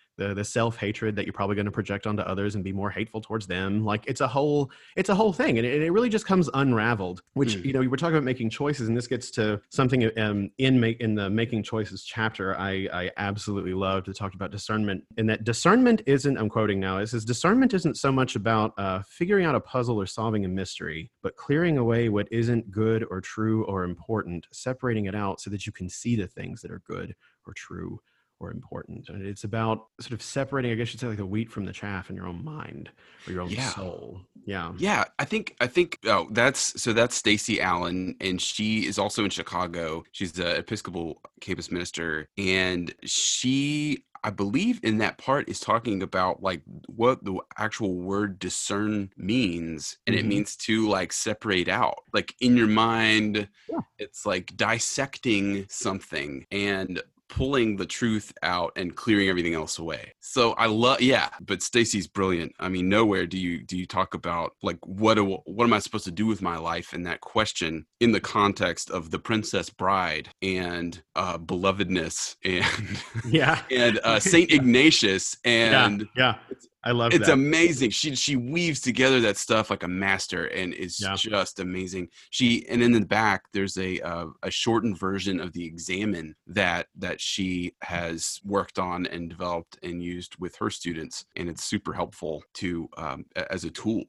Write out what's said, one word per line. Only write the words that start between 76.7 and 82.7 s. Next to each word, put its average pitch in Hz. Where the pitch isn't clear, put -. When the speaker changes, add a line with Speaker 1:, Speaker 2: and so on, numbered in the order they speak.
Speaker 1:
I 120
love 117
Speaker 2:
it's -
Speaker 1:
that. 151
Speaker 2:
amazing. 143
She, 147
she 143
weaves 151
together 127
that 104
stuff 110
like 98
a 87
master, 92
and 90
it's 90
Speaker 1:
Yeah. 98
Speaker 2:
just 98
amazing. 92
She, 117
and 120